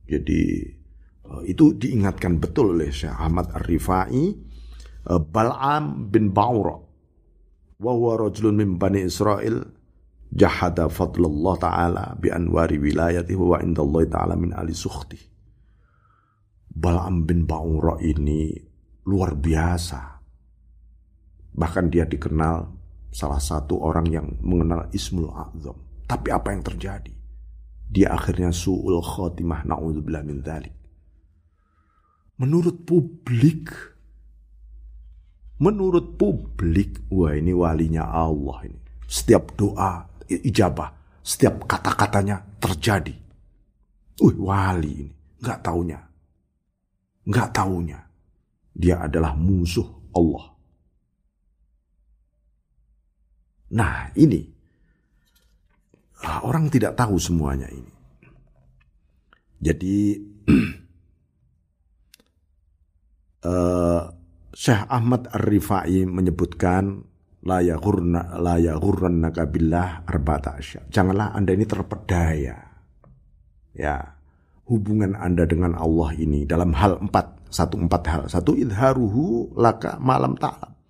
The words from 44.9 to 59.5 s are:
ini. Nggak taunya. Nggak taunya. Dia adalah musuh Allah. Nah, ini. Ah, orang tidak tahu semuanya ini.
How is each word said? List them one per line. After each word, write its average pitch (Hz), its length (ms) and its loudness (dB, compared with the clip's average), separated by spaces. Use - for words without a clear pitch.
ini. 73 60 -18
Nggak 104 240 -6
taunya. 85 340 -4
Nggak 104 240 0
taunya. 87 500 -2
Dia 85 320 2
adalah 78 240 0
musuh 87 800 -2
Allah. 82 440 0
Nah, 80 480 -2
ini. 113 240 6
Ah, - 240 -6
orang 151 240 2
tidak 101 240 2
tahu 98 240 2
semuanya 69 480 -2
ini. 65 260 -16